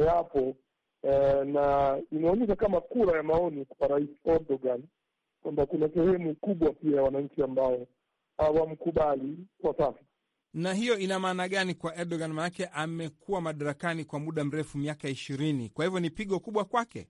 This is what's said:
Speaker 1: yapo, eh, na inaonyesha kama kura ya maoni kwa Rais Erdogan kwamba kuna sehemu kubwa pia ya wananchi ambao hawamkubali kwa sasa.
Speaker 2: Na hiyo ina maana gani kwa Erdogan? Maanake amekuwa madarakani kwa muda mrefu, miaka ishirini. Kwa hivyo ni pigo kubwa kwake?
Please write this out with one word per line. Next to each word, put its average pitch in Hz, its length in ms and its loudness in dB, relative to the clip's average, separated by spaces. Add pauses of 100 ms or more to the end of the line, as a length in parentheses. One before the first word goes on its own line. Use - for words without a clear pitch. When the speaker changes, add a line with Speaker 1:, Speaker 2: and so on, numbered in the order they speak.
Speaker 1:
yapo, 156 500 2 (480)
eh, 139 440 4
na 143 500 2 (140)
inaonyesha 190 440 2
kama 196 260 2
kura 190 360 2
ya 156 60 0
maoni 156 420 0
kwa - 220 -2
Rais 147 220 0 (160)
Erdogan 135 580 0 (600)
kwamba 151 220 0
kuna 156 240 0
sehemu 170 460 2
kubwa 165 380 0
pia 151 220 0
ya 139 80 4
wananchi 139 400 0
ambao 131 440 0 (500)
hawamkubali 156 1000 0 (240)
kwa 156 120 0
sasa. 139 260 -2 (540)
Speaker 2:
Na 175 200 -2
hiyo 226 240 2
ina 190 220 -2
maana 185 280 -2
gani 185 260 -2
kwa 165 220 -8
Erdogan? 165 380 -4
Maanake 175 320 -4
amekuwa 165 760 -6
madarakani 156 640 -4
kwa 151 140 -8
muda 151 240 -4
mrefu, 147 340 -4
miaka 147 320 -4
ishirini. 135 600 -4
Kwa 151 160 -2
hivyo 185 140 0
ni 175 100 -2
pigo 196 300 -4
kubwa 208 260 -2
kwake? 233 440 -4